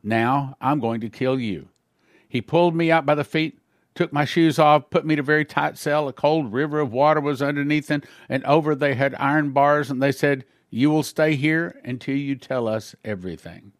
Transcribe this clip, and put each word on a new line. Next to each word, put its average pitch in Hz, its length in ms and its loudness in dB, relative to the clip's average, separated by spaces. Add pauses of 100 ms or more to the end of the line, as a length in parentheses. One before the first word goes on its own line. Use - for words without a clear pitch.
Now 123 580 0
I'm 139 180 0
going 113 220 -4
to 113 80 -8
kill 131 300 -2
you." 95 300 -6 (580)
He 123 140 -4
pulled 170 340 2
me 165 160 2
out 160 140 4
by 147 100 4
the 147 80 -2
feet, 160 360 -4 (360)
took 165 180 -2
my 147 120 2
shoes 160 340 2
off, 151 300 6
put 165 160 0
me 156 80 2
in 147 60 2
a 143 40 -2
very 151 220 2
tight 147 320 -4
cell. 147 300 -2
A 131 60 -8
cold 147 400 0
river 147 260 -2
of 139 120 -2
water 151 280 2
was 143 220 -4
underneath, 143 480 -2
and, - 160 -2 (240)
and 135 140 -2
over 151 320 2
they 139 180 0
had 135 220 -2
iron 147 360 0
bars, 143 380 2
and 131 120 -4
they 139 100 2
said, 139 340 -2 (240)
"You 127 200 2
will 151 140 2
stay 156 320 0
here 160 480 -2
until 123 320 -8
you 139 200 -4
tell 127 320 -6
us 110 360 -6
everything." 92 760 -12